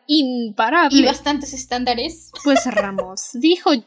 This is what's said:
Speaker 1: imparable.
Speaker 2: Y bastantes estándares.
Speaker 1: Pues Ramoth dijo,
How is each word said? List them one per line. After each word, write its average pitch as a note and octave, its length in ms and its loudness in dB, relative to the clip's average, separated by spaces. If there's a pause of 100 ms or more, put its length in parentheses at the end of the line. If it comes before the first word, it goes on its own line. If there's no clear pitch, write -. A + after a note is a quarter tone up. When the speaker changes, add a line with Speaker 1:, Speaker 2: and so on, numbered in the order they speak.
Speaker 1:
imparable. C4 920 2
Speaker 2:
Y C4+ 60 6
bastantes C#4+ 480 -2
estándares. B3 800 -6 (120)
Speaker 1:
Pues C#4+ 220 4
Ramoth G3 540 -4 (140)
dijo, E4 380 2 (160)